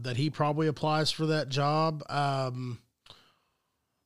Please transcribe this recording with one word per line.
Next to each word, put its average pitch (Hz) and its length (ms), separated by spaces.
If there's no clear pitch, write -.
that 120 160
he 151 120
probably 151 380
applies 156 440
for 160 160
that 151 200
job. 147 640
Um, 131 680